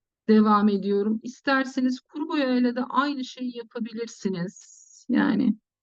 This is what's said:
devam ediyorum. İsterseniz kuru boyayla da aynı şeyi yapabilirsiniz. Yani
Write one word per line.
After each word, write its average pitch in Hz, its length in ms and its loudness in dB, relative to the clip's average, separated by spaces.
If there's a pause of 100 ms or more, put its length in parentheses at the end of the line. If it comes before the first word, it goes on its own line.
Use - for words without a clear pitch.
(280)
devam 214 400 6
ediyorum. 202 540 0
İsterseniz 262 800 -2
kuru 320 280 -10
boyayla 254 480 0
da 247 140 -2
aynı 269 340 -2
şeyi 247 340 -10
yapabilirsiniz. 220 1500 -8
Yani 214 480 2 (260)